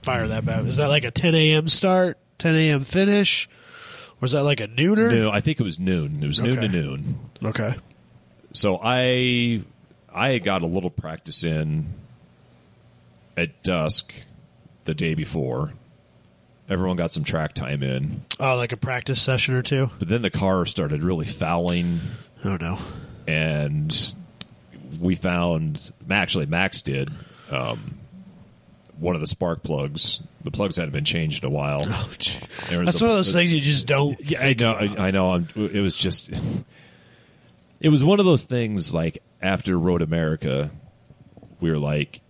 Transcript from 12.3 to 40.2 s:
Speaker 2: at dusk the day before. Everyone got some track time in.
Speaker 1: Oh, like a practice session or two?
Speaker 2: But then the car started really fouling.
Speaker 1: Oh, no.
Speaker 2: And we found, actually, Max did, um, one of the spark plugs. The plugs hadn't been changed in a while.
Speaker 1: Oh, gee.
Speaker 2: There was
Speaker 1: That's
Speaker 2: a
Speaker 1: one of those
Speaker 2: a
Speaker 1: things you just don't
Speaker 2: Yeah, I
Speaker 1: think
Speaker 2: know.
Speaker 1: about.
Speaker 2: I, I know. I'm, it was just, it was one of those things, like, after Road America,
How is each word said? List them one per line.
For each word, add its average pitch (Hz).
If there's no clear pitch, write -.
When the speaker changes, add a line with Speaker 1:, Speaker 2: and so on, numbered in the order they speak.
Speaker 2:
at 85
dusk 82
the 80
day 80
before. 80
Everyone 92
got 85
some 78
track 78
time 69
in. 65
Speaker 1:
Oh, 131
like 123
a 113
practice 127
session 131
or 127
two? 131
Speaker 2:
But 85
then 117
the 104
car 95
started 76
really 85
fouling. 87
Speaker 1:
Oh, 98
no. 85
Speaker 2:
And 76
we 87
found, 85
actually, 95
Max 85
did, 67
um, 58
one 87
of 78
the 76
spark 85
plugs. 73
The 71
plugs 98
hadn't 80
been 73
changed 78
in 67
a 71
while. 71
Speaker 1:
Oh, -
gee. -
Speaker 2:
There 175
was 175
Speaker 1:
That's 175
Speaker 2:
a 220
Speaker 1:
one 233
of 214
those 190
Speaker 2:
a 180
Speaker 1:
things 175
you 151
just 139
don't 143
Speaker 2:
Yeah, 160
I -
Speaker 1:
think 135
Speaker 2:
know. 113
Speaker 1:
about. 104
Speaker 2:
I, 95
I 95
know. 95
I'm, 87
it 104
was 95
just, -
it 156
was 147
one 196
of 202
those 160
things, 110
like, 82
after 92
Road 85
America, 78